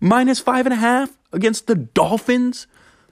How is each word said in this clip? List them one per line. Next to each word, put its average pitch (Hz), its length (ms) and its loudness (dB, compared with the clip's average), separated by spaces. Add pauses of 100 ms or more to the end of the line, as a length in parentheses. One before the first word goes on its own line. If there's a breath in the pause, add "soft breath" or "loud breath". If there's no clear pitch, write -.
Minus 254 400 2
five 254 260 0
and 254 60 0
a 240 60 -2
half 247 380 0 (160)
against 202 360 -2
the 226 80 2
Dolphins? 226 880 -2 (460 soft breath)